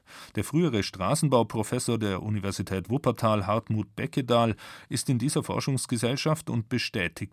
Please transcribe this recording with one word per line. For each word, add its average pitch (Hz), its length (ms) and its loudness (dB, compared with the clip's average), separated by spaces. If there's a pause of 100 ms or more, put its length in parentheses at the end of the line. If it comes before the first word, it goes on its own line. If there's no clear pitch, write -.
(360)
Der 104 80 0
frühere 143 380 2
Straßenbauprofessor 117 1120 2
der 101 260 0
Universität 98 680 -4
Wuppertal, 110 560 2
Hartmut 107 500 -2
Beckedahl, 117 600 2 (340)
ist - 180 -2
in 131 100 2
dieser 131 240 0
Forschungsgesellschaft 127 1080 -2
und 117 180 -2
bestätigt 104 640 -2